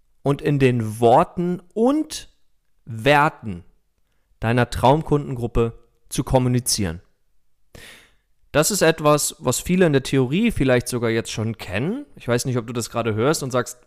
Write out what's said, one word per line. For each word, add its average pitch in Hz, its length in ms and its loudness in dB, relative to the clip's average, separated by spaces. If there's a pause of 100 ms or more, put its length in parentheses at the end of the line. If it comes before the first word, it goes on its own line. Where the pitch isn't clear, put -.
(220)
und 139 200 -2
in 147 160 0
den 117 420 0
Worten 175 600 2 (120)
und 285 540 -2 (560)
Werten 117 800 -2 (760)
deiner 120 300 0
Traumkundengruppe 127 1080 0 (300)
zu - 160 -4
kommunizieren. 123 760 -2 (1500)
Das 156 180 2
ist 196 120 -2
etwas, 156 560 2
was - 220 -2
viele 180 260 2
in 151 60 2
der 135 100 4
Theorie 147 480 0
vielleicht 127 380 0
sogar 117 220 -2
jetzt 113 200 -2
schon 113 280 -6
kennen. 175 480 -6 (100)
Ich - 100 -20
weiß 120 200 -2
nicht, 127 100 -2
ob 113 100 -4
du 127 60 -10
das 117 180 -6
gerade 113 240 -4
hörst 131 280 0
und 135 80 -6
sagst, 123 360 -4